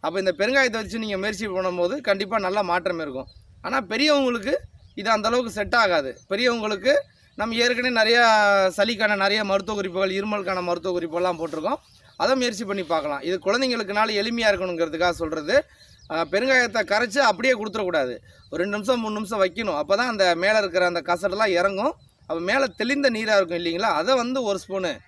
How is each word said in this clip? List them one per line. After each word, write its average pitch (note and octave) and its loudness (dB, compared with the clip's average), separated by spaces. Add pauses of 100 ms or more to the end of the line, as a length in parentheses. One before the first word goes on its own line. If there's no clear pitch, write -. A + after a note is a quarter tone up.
அப்ப D#3+ -4
இந்த F#3+ 0
பெருங்காயத்தை B3 2
வச்சு A3 -6
நீங்க G#3+ -4
முயற்சி G#3 -4
பண்ணும்போது F#3 -2
கண்டிப்பா G3+ -2
நல்ல G3+ 0
மாற்றம் F3 -2
இருக்கும். C3 -8 (340)
ஆனா B3 -4
பெரியவங்களுக்கு B3 0 (400)
இது G#3 -4
அந்த G#3+ 2
அளவுக்கு A#3 0
செட் G#3 -4
ஆகாது. F3 2
பெரியவங்களுக்கு A3 0 (380)
நம்ம A3+ -4
ஏற்கனவே A#3 2
நிறையா A#3+ 6 (520)
சளிக்கான G#3 2
நிறைய G3+ 2
மருத்துவ G3 0
குறிப்புகள், F#3+ -2
இருமலுக்கான G3 -2
மருத்துவ F3 -2
குறிப்புகள்லாம் E3+ -2
போட்டிருக்கோம். D#3+ -4 (400)
அதை B3+ 2
முயற்சி A#3+ -2
பண்ணி G3 -4
பார்க்கலாம். D3+ -2
இது F3+ -4
குழந்தைங்களுக்குனால A3 0
எளிமையா A3 0
இருக்கணுங்கிறதுக்காக F3 0
சொல்றது. E3 -2 (460)
அ, D#3+ -2
பெருங்காயத்தை A#3 0
கரைச்சு G#3+ 0
அப்படியே C4 4
கொடுத்துடக்கூடாது. F#3 -2 (340)
ஒரு D3+ -4
ரெண்டு G3+ -2
நிமிஷம், A#3 0
மூணு G#3+ -4
நிமிஷம் G#3 -2
வைக்கணும். F#3+ -2
அப்பதான் G3 2
அந்த F#3+ 2
மேல G3 2
இருக்கிற F3+ 2
அந்த F3 0
கசடெல்லாம் F#3+ 0
இறங்கும். G3 0 (260)
அப்ப E3 -6
மேல A#3 0
தெளிந்த C#4 -2
நீரா A3 0
இருக்கும் F3 2
இல்லைங்களா, F3 -2
அதை E3+ 0
வந்து B3+ -2
ஒரு G3+ -2
ஸ்பூனு F3+ -6